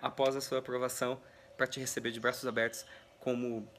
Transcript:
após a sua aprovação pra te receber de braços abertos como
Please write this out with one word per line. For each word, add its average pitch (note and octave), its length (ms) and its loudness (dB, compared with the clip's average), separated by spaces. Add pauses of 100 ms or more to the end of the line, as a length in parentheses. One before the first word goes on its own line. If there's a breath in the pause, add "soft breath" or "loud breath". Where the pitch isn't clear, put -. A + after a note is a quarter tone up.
após C3+ 320 4
a C#3 60 0
sua C3 180 0
aprovação B2 600 0 (380 loud breath)
pra C3 80 4
te - 140 -6
receber A#2+ 320 -2
de A2+ 80 -6
braços B2 260 0
abertos A2+ 400 0 (340 loud breath)
como A#2+ 480 -2 (120)